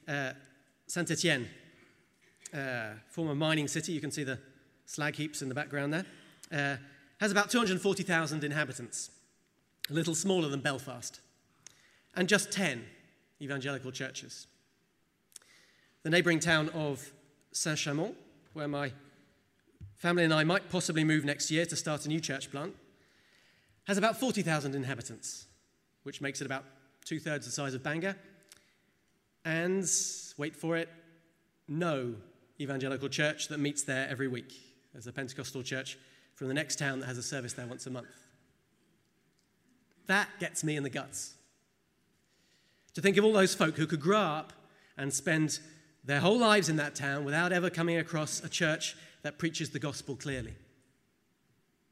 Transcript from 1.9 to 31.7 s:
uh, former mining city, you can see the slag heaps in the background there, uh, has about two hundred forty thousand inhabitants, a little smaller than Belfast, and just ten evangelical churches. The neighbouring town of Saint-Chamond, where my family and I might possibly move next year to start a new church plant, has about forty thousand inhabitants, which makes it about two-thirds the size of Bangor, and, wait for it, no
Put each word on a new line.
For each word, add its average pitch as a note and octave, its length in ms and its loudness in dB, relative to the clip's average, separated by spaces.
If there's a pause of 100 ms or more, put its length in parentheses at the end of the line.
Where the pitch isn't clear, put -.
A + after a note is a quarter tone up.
uh, B2 400 -4 (160)
former D#3+ 240 -2
mining D#3 320 4
city, D#3+ 260 -4
you D3+ 80 -4
can C3 120 -6
see D3 120 -4
the B2+ 140 -4 (480)
slag D3 300 -4
heaps D3+ 260 -6
in C#3 60 -4
the C3 60 -4
background C#3+ 380 -2
there, F3+ 140 -2 (460)
uh, C#3+ 240 0 (420)
has G3+ 140 4
about G3+ 180 4
two A#3+ 80 4
hundred F#3+ 220 2
forty F#3+ 240 2
thousand D#3 400 0
inhabitants, C#3 640 -4 (800)
a - 20 -8
little D#3+ 220 0
smaller F3+ 340 2
than C#3 120 -2
Belfast, B2+ 600 -6 (920)
and F3+ 140 2
just G3+ 240 4
ten D3 320 0 (560)
evangelical C3+ 500 -6
churches. - 560 -10 (1600)
The D#3+ 60 0
neighbouring E3+ 280 6
town D#3 320 4
of D3+ 400 -4 (420)
Saint-Chamond, D#3 640 -2 (380)
where D3 160 -6
my C#3+ 240 -2 (1040)
family F3 280 4
and D#3+ 100 6
I D#3 100 6
might F#3+ 260 4
possibly D#3+ 340 2
move D#3 200 4
next C#3+ 260 -2
year D#3 160 4
to E3 100 -4
start D3 300 -2
a - 20 -4
new D#3 120 0
church C3+ 300 -6
plant, C#3+ 240 -8 (1120)
has G3 120 2
about A3 200 4
forty A3+ 240 2
thousand D3 320 0
inhabitants, B2+ 720 -6 (560)
which - 180 -10
makes C#3 200 -4
it C#3+ 40 -4
about C3+ 200 -4 (400)
two-thirds D3+ 420 -4
the A#2+ 60 -8
size C#3 220 -4
of B2+ 80 -6
Bangor, E3 340 -2 (1300)
and, F3 400 0 (540)
wait D3+ 160 -4
for E3 220 -2
it, E3 120 -2 (800)
no D3 480 -2 (460)